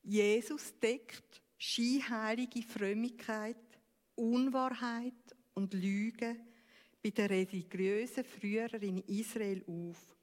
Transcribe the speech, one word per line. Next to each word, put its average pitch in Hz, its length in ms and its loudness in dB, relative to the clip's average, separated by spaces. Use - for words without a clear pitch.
Jesus 214 760 2
deckt - 600 -2
scheinheilige 240 1040 0
Frömmigkeit, 220 920 -2
Unwahrheit 247 1000 2
und 196 200 -2
Lüge 208 640 0
bei 214 80 0
den 202 180 4
religiösen 190 960 0
Führern 214 560 -2
in 190 160 0
Israel 202 580 -2
auf. 170 580 -8